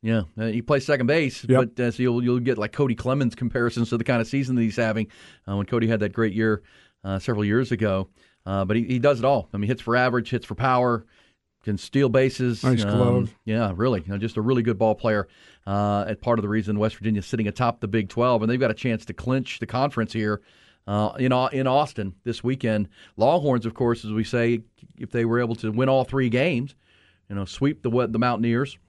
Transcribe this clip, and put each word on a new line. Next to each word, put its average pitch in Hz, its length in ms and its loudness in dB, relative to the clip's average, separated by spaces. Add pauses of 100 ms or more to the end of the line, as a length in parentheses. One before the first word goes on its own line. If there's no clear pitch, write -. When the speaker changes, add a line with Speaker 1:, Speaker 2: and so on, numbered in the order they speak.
Speaker 1:
Yeah, 110 160 2 (180)
uh, 110 60 -4
he 113 160 -2
plays 139 240 0
second 131 220 2
base, 147 420 0
Speaker 2:
Yep. 127 260 4
Speaker 1:
but, 127 80 -2
uh, 120 60 0
so 123 140 -4
you'll, 120 200 0
you'll 123 160 2
get, 120 200 0
like, 104 120 -4
Cody 135 220 0
Clemens 127 400 0
comparisons 120 560 -2
to 120 80 0
the 113 60 -2
kind 120 180 2
of 113 60 -2
season 131 280 -2
that 120 60 2
he's 113 140 0
having, 110 320 -2 (420)
uh, 98 80 -2
when 101 80 -2
Cody 113 220 0
had 113 140 2
that 101 120 -2
great 110 200 0
year, 110 280 0 (420)
uh, 95 140 -4
several 107 260 -2
years 113 280 2
ago. 98 360 0 (380)
Uh, 98 200 -2
but 104 120 0
he, 117 60 0
he 127 160 0
does 139 180 4
it 120 80 -2
all. 131 260 2
I - 60 -6
mean, 104 100 -2
hits 117 140 -2
for 113 140 0
average, 123 340 2
hits 117 160 -4
for - 80 -8
power, 123 520 0 (580)
can 101 160 -2
steal 139 300 2
bases. 131 540 0
Speaker 2:
Nice 117 220 2
Speaker 1:
Um, 101 120 -2
Speaker 2:
glove. 123 380 2 (100)
Speaker 1:
yeah, 110 300 0
really. 107 260 0
You 95 80 -10
know, 101 100 -4
just 110 180 -4
a 110 40 -2
really 123 200 2
good 113 160 0
ball 110 160 4
player, 104 340 0 (380)
uh, 101 420 0
and 104 140 -6
part 120 160 2
of 104 60 -2
the 101 60 -2
reason 104 280 0
West 107 200 0
Virginia's 104 280 -2
sitting 113 220 -2
atop 120 320 -2
the 113 80 -6
Big 101 200 0
twelve, 120 360 2
and 113 80 2
they've 127 80 0
got 127 100 2
a 107 60 -2
chance 117 300 -2
to - 80 -12
clinch 127 440 -4
the - 80 -6
conference 123 480 -2
here, 107 280 -2 (440)
uh, 104 320 0
in 127 160 2
Au-, 127 140 2
in 131 180 -2
Austin 127 480 0 (100)
this 117 200 -8
weekend. 117 440 0 (300)
Longhorns, 131 480 4
of 113 80 -4
course, 117 320 0
as 107 60 -6
we 107 120 0
say, 117 380 0 (380)
if 117 100 -12
they 117 160 0
were 117 140 2
able 113 160 -2
to 110 160 -4
win 127 180 2
all 135 140 4
three 131 260 0
games, 131 460 0 (520)
you 101 80 -10
know, 98 100 -4
sweep 143 360 -2
the, 127 80 -2 (180)
the 113 120 -2
Mountaineers 120 580 0 (120)